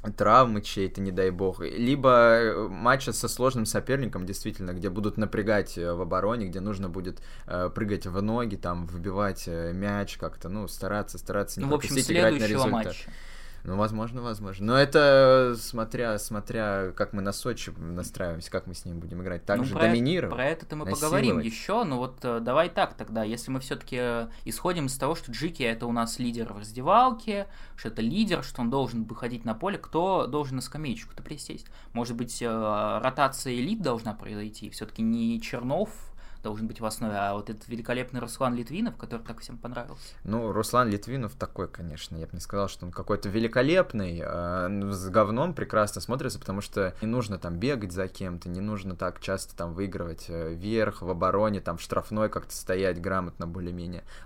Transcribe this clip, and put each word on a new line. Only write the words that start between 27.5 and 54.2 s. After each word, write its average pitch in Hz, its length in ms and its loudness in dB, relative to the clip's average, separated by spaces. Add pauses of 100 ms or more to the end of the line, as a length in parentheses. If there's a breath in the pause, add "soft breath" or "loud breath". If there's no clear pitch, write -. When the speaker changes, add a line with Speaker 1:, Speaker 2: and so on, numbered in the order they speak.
Speaker 2:
что - 120 -6
это 113 140 -4
лидер, 175 420 2
что - 160 -8
он 117 100 0
должен 117 340 0
выходить 117 420 -8
на 110 80 0
поле, 175 240 -2
кто 170 480 2
должен 135 300 -2
на 127 60 -4
скамеечку-то - 600 -8
присесть? - 440 -12 (280 loud breath)
Может 117 220 -2
быть, 120 260 -6
э, 107 600 0
ротация 131 520 0
элит 170 260 -2
должна 113 340 -2
произойти? 104 540 -10
Все-таки - 340 -8
не 117 380 2
Чернов 135 500 -2 (520 loud breath)
должен 107 240 -4
быть 107 140 -8
в 117 40 -6
основе, 107 320 -2
а 101 180 2
вот 104 140 -6
этот 110 200 -10
великолепный 120 520 -4
Руслан 123 340 0
Литвинов, 147 440 -4
который 117 240 -8
так - 180 -12
всем - 160 -12
понравился. 123 580 -10 (100)
Speaker 1:
Ну, 113 280 -2
Руслан 113 380 4
Литвинов 117 440 -4
такой, - 340 -6
конечно, 82 480 -10
я 80 100 -8
бы - 80 -12
не 87 60 -8
сказал, 101 280 -2
что - 180 -10
он 85 60 -8
какой-то 101 380 -2
великолепный, 113 920 2
а, 87 440 -2
ну, 98 240 -2
с 92 160 -4
говном 113 460 4
прекрасно 107 480 0
смотрится, 127 360 -4
потому 98 220 -4
что 95 400 -2
не 110 80 -2
нужно 110 300 0
там 85 180 -4
бегать 104 360 0
за 95 160 -2
кем-то, 90 420 -8
не 90 100 -4
нужно 98 340 -4
так 90 260 -4
часто - 360 -4
там 85 180 -4
выигрывать, 90 540 -6
э, 82 260 -4
вверх, 107 460 0
в 90 80 -6
обороне, 92 520 2
там, 85 180 -4
в - 40 -10
штрафной 107 460 0
как-то - 260 -8
стоять 92 460 0
грамотно 90 460 -4
более-менее. 87 580 -6 (220 loud breath)